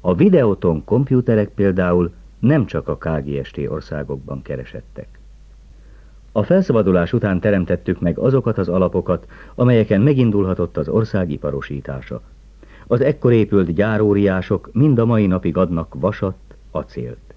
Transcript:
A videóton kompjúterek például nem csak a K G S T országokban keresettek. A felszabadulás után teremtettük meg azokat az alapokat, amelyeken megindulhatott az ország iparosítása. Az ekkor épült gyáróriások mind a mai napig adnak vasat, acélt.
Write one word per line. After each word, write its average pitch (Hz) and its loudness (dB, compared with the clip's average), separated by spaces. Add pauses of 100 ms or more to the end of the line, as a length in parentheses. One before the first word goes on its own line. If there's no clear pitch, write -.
A 90 0
videóton 101 2
kompjúterek 123 0
például 90 0 (260)
nem 135 2
csak 76 -6
a 73 -4
K 78 -4
G 69 -6
S - -16
T - -12 (100)
országokban 71 -10
keresettek. - -14 (1120)
A 110 0
felszabadulás 107 2
után 101 0
teremtettük 92 -2
meg 87 -2
azokat 120 0
az 92 -2
alapokat, 90 -2 (280)
amelyeken 110 4
megindulhatott 101 0
az 76 -4
ország 90 -2
iparosítása. 69 -8 (640)
Az 123 0
ekkor 135 2
épült 98 2
gyáróriások 101 0
mind 131 4
a 117 4
mai 113 2
napig 90 0
adnak 85 -2
vasat, 92 -4 (360)
acélt. 60 -12